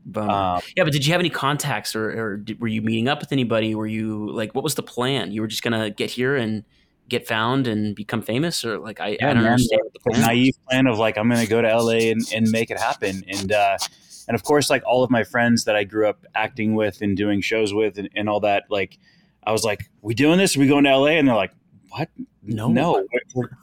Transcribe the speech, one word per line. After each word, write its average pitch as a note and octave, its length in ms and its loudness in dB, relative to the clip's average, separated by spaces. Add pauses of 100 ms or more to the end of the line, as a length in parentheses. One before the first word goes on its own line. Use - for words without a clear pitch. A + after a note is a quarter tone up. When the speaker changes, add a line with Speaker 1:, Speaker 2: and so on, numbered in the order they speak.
Speaker 1:
Bummer. G#2 280 -4
Speaker 2:
Um, F2+ 260 0 (160)
Speaker 1:
Yeah, F3+ 80 4
but D3+ 80 2
did C#3+ 120 0
you D3+ 80 2
have F3+ 80 2
any F3 100 0
contacts, C3+ 640 -4
or, A2 140 -2 (100)
or G#2 160 -4
did, G#2 240 -10
were A#2 80 -2
you A2 120 -2
meeting A2+ 280 0
up D3 100 -2
with - 140 -8
anybody? A2 420 0
Were G#2+ 140 -4
you, G#2+ 420 -4
like, A2 240 -6
what - 80 -2
was D3 140 -2
the - 80 -6
plan? B2 480 -4
You G#2+ 80 -4
were A2 80 -4
just G#2+ 160 -8
gonna A2 260 -2
get G#2+ 220 -6
here B2+ 240 -2
and A2 260 -2 (460)
get A#2 180 -4
found A#2+ 400 0
and G#2+ 300 -2
become G#2+ 260 -6
famous, D3 420 -4
or, G#2+ 140 -4
like, - 220 -12
I, G2+ 200 -4
Speaker 2:
Yeah, C#3 100 2
Speaker 1:
I C#3 40 2
don't A#2 80 4
Speaker 2:
man, A2+ 120 4
Speaker 1:
understand A#2+ 260 4
Speaker 2:
the, - 40 -4
Speaker 1:
what - 80 -12
the - 120 -20
Speaker 2:
the A#2+ 60 0
Speaker 1:
plan A#2+ 100 2
was. A2+ 80 4
Speaker 2:
naive B2 260 4 (160)
plan C3 160 2
of, A2+ 120 2
like, A2 200 0
"I'm G#2+ 100 2
gonna A#2 180 2
go A2 140 2
to A#2 80 2
L A#2 220 2
A A2+ 220 2
and, A2+ 200 0
and A2 200 2
make A2+ 180 0
it G2 80 -6
happen." G2 500 -4
And, G2+ 220 -6
uh, G2+ 280 2 (500)
and A#2 80 -2
of - 80 -4
course, D3 260 2
like, C3 160 0
all B2+ 160 2
of A#2+ 80 0
my A#2 140 2
friends A#2 400 2
that A2 100 0
I G#2 80 2
grew G#2 260 0
up - 160 -6 (120)
acting A2 400 -2
with G#2+ 260 -2
and G2+ 140 0
doing G2+ 240 0
shows A2 340 -2
with G#2 240 0
and, G2 160 -8
and G#2 140 -4
all G#2 120 0
that, G2+ 300 0
like, G2 280 -4 (460)
I G#2 60 -2
was A2 140 0
like, G#2 260 -4 (120)
"We A2 120 -4
doing D3+ 240 4
this? F#3+ 180 2
Are C3+ 40 0
we C#3 80 6
going C#3+ 160 6
to C#3 60 6
L C3+ 180 6
A?" E3 100 4
And C#3+ 80 4
they're B2 80 4
like, F#2+ 180 0 (380)
"What? C3 180 -6 (360)
Speaker 1:
No. A2 240 -4
Speaker 2:
No, C3+ 240 2
we're, - 280 -2 (140)
we're, B2 140 -2 (140)